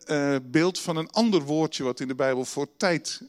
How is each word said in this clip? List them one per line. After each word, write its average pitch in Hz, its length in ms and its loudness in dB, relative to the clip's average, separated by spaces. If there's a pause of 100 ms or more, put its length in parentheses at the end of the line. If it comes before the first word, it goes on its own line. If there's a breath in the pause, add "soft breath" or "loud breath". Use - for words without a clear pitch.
eh, 143 380 0
beeld 160 360 2
van 160 180 -4
een 160 120 -6
ander 214 320 4
woordje 151 420 -2
wat 123 160 -2
in 135 80 -4
de 131 80 -4
Bijbel 131 300 0
voor 143 220 -6 (100)
tijd - 520 -2